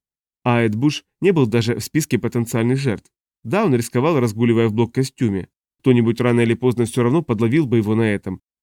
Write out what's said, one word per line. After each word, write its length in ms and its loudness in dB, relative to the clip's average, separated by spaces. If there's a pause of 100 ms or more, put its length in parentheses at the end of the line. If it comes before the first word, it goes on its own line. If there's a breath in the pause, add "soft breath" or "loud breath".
(420)
А 200 2
Эд 120 0
Буш 300 -2 (160)
не 120 2
был 140 2
даже 300 0
в 80 -8
списке 340 -2
потенциальных 600 -2
жертв. 320 -6 (340)
Да, 200 -2
он 100 2
рисковал, 460 0
разгуливая 480 0
в 40 -2
блок-костюме. 760 -2 (320)
Кто-нибудь 400 2
рано 200 2
или 140 2
поздно 320 0
все 160 -2
равно 200 2
подловил 440 0
бы 100 0
его 180 0
на 160 0
этом. 300 -6 (220)